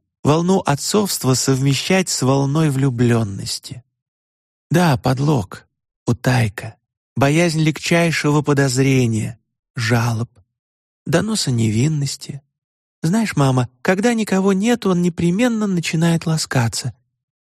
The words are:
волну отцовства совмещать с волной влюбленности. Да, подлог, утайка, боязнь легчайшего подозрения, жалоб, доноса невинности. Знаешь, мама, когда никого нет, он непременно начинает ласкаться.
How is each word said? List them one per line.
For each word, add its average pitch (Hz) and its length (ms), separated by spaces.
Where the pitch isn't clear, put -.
волну 175 420
отцовства 143 680
совмещать 135 760
с - 140
волной 139 480
влюбленности. 120 1120
Да, 160 260
подлог, 131 680
утайка, 117 680
боязнь 156 420
легчайшего 156 840
подозрения, 131 960
жалоб, 117 540
доноса 190 460
невинности. 127 880
Знаешь, 196 340
мама, 131 340
когда 202 320
никого 196 400
нет, 233 320
он 180 160
непременно 185 640
начинает 170 600
ласкаться. 135 640